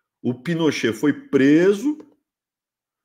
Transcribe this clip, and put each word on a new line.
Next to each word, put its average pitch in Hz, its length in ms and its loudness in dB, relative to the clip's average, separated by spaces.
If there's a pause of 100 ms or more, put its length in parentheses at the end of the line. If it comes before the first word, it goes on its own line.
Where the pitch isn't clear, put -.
(200)
O 123 140 -4
Pinochet 156 580 -2
foi 143 200 -2
preso 185 840 2 (1080)